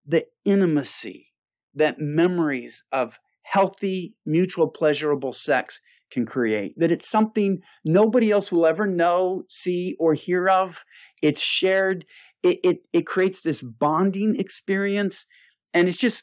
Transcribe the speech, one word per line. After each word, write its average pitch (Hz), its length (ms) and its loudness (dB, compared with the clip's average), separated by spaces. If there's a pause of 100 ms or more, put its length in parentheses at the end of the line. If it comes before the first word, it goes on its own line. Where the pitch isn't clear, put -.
the 156 200 0 (200)
intimacy 165 880 0 (420)
that 147 240 0
memories 151 920 -2
of 123 280 -4 (220)
healthy, 190 760 -2 (100)
mutual, 165 420 2
pleasurable 147 680 -2
sex - 480 -4 (300)
can 120 140 -2
create, 110 520 -2
that 165 140 2
it's - 160 -4
something 214 560 0 (200)
nobody 214 460 4
else 202 220 0
will 170 160 4
ever 170 180 0
know, 180 640 0
see, 180 500 -4
or 160 140 4
hear 180 340 -2
of. 190 360 0 (380)
It's 151 200 2
shared. 190 640 0 (380)
It, 180 200 2
it, 180 140 2 (140)
it 165 160 0
creates 185 340 -2
this 156 200 -4
bonding 180 720 0
experience. 196 920 -4 (480)
And 175 140 4
it's 175 100 -2
just, - 260 0